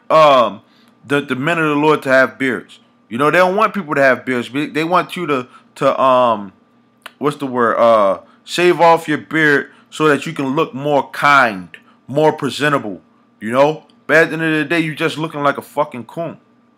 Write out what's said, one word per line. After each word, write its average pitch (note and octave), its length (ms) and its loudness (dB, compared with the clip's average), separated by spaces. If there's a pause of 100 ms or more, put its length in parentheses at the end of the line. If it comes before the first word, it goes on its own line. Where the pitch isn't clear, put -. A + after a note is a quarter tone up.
(100)
um, C#3 520 4 (440)
the, C#3+ 140 -2
the C#3 160 -6
men D#3+ 220 -2
of D#3+ 60 -2
the D3+ 120 0
Lord D3 260 2
to C#3 60 -6
have C3 300 2
beards. B2+ 420 -6 (280)
You G#2+ 80 -10
know, D3 140 2
they E3+ 80 2
don't F#3 180 2
want G#3 180 0
people D#3 200 -8
to C#3 80 2
have B2 220 2
beards. A#2+ 260 -4
They, C#3+ 160 -6
they C#3 180 -6
want F3 320 -2
you F3 100 -8
to, C3 220 -4 (280)
to, C3+ 240 0
um, A#2 520 2 (680)
what's C#3+ 180 -2
the C#3+ 100 -8
word? B2 300 0
Uh, G#2+ 440 2 (240)
shave F3 360 0
off E3 280 2
your D3+ 100 -2
beard D3 520 0 (180)
so D#3 200 0
that C#3+ 180 0
you E3 60 -8
can C#3 240 -4
look D#3 180 -4
more C#3+ 360 -2
kind, A#2 680 0 (300)
more D3 260 0
presentable, B2 680 -4 (400)
you G#2+ 120 -8
know? D3 340 0 (200)
But C#3+ 100 2
at E3 120 4
the D3 60 -6
end D#3+ 80 -4
of D#3+ 100 0
the D#3 120 -2
day, E3 160 -2
you D#3 140 -4
just C#3+ 220 -4
looking D3+ 260 -8
like C#3+ 160 0
a - 40 -12
fucking C3+ 420 -8
coon, E3 340 -12 (400)